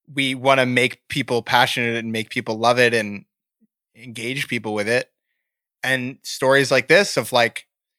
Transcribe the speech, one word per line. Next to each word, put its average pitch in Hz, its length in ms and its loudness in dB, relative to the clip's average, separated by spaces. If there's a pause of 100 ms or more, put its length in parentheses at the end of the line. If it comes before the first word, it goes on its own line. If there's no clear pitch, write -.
(120)
we 135 220 -2
wanna 131 320 4
make 127 420 0
people 120 340 -4
passionate 120 540 0
and 113 160 -8
make 110 180 -4
people 113 280 -6
love 120 200 2
it 120 160 4
and 104 300 -4 (680)
engage 120 540 -10
people 110 260 -6
with 104 140 -2
it. 120 220 0 (720)
And 127 400 -4
stories 135 480 2
like 127 180 2
this 196 280 4
of, 120 160 -4
like, 117 340 0 (320)